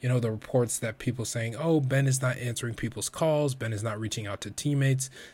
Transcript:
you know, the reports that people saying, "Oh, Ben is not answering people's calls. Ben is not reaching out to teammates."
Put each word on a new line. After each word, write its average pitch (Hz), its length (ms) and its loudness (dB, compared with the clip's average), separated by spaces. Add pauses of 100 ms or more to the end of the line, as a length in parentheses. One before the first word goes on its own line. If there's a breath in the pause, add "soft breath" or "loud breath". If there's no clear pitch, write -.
you 127 80 -2
know, 123 120 4
the 113 100 0
reports 117 480 0
that 113 200 -4
people 120 280 -2
saying, 113 300 -4
"Oh, 160 240 4
Ben 135 260 4
is 131 160 2
not 127 160 0
answering 120 360 -4
people's - 360 -4
calls. 147 440 2
Ben 113 180 -4
is 104 100 -4
not 110 180 -4
reaching 110 260 -4
out 98 160 -6
to 107 80 -8
teammates." 135 600 2 (240 loud breath)